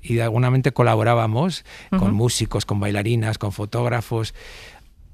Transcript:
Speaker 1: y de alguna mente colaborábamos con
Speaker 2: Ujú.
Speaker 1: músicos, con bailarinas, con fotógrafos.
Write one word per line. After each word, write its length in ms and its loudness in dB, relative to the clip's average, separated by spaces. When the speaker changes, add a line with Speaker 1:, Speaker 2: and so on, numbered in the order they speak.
Speaker 1:
y 120 -2
de 80 2
alguna 280 2
mente 220 2
colaborábamos 920 2
con 120 2
Speaker 2:
Ujú. 100 2
Speaker 1:
músicos, 520 0
con 160 -2
bailarinas, 580 0
con 140 -4
fotógrafos. 800 -4